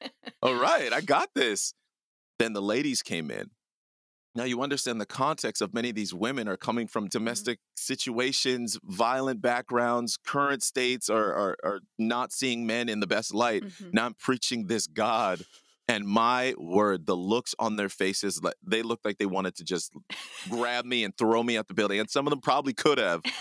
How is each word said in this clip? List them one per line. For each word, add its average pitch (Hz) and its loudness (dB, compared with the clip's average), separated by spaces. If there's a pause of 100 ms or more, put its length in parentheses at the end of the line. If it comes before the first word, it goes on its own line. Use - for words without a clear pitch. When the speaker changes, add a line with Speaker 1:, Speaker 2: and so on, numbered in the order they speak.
Speaker 1:
<laughs> - -16
Speaker 2:
all 127 4
right, 135 4
I 135 2
got 160 2
this." 113 0 (640)
Then 113 2
the 101 -4
ladies 120 0
came 80 -4
in. 50 -8 (840)
Now 120 -4
you 123 -2
understand 131 -2
the 101 -4
context 135 -2
of 101 -2
many 117 0
of 113 -4
these 95 -4
women 113 -2
are 95 -2
coming 117 -2
from 104 -4 (140)
Speaker 1:
Mm-hmm. 113 -4
Speaker 2:
domestic 113 -4 (180)
situations, 123 -2
violent 120 0
backgrounds, 120 0
current 139 0
states 127 0
are, 107 4
are, 95 0
are 95 -2 (180)
not 120 0
seeing 120 -2
men 117 0
in 107 -2
the 101 0
best 107 -2
light. 113 2
Speaker 1:
Mm-hmm. 185 -14
Speaker 2:
Now 113 4
I'm 113 -6
preaching 120 -2
this 107 0
God, 104 0 (440)
and 104 0
my 123 4
word, 92 2
the 92 2
looks 101 0
on 110 -2
their 101 -2
faces, 95 -2
like, 87 -2
they 110 0
looked 113 -4
like 104 -4
they 104 0
wanted 92 -2
to 87 -16
just 87 -4 (280)
Speaker 1:
<laughs> - -14
Speaker 2:
grab 120 0
me 123 0
and 98 -4
throw 113 4
me 117 0
out 110 -2
the 92 -14
building, 101 2
and 107 -2
some 143 0
of 143 2
them 139 0
probably 139 2
could 143 4
have. 87 2 (160)